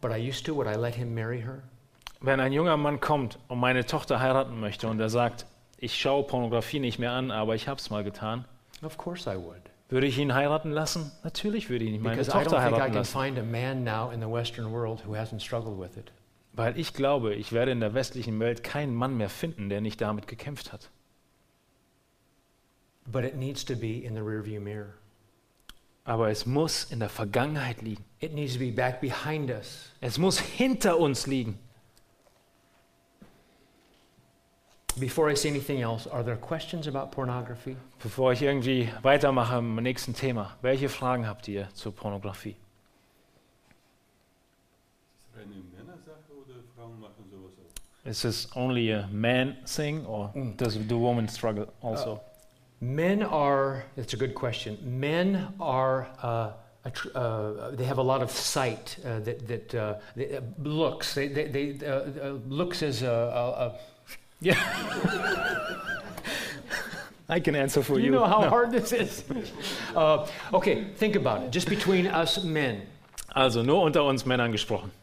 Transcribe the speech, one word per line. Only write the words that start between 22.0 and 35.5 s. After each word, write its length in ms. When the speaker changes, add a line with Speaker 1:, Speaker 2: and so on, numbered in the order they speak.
Speaker 1:
But 200
it 100
needs 300
to 100
be 280
in 120
the 60
rearview 400
mirror. 320
Speaker 2:
Aber 220
es 160
muss 400
in 160
der 80
Vergangenheit 720
liegen. 220
Speaker 1:
It 120
needs 200
to 60
be 120
back 300
behind 500
us. 480
Speaker 2:
Es 180
muss 220
hinter 600
uns 280
liegen. 320
Speaker 1:
Before 300
I 60
say 140
anything 320